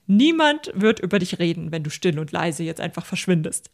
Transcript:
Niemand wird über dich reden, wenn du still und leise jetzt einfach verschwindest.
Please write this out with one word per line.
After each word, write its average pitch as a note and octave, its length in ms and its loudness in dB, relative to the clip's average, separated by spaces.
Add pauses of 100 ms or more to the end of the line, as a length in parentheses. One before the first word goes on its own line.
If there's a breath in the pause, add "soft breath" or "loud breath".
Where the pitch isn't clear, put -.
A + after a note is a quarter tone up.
Niemand D4+ 680 4
wird G#3 240 2
über F#3 200 0
dich F3+ 200 -4
reden, E3+ 320 -2
wenn D#3+ 120 -6
du D#3 60 -6
still D#3 300 -2
und D#3 140 -8
leise E3+ 300 -2
jetzt E3 180 -6
einfach - 240 -8
verschwindest. - 680 -2